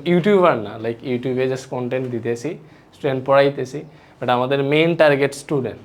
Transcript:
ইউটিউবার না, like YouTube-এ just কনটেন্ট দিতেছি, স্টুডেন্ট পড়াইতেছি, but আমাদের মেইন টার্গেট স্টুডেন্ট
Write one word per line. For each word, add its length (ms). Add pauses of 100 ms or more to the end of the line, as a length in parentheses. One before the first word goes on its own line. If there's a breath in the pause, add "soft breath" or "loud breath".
ইউটিউবার 520
না, 260
like 260
YouTube-এ 440
just 160
কনটেন্ট 380
দিতেছি, 500 (360 loud breath)
স্টুডেন্ট 320
পড়াইতেছি, 580 (380 loud breath)
but 80
আমাদের 340
মেইন 320
টার্গেট 380
স্টুডেন্ট 520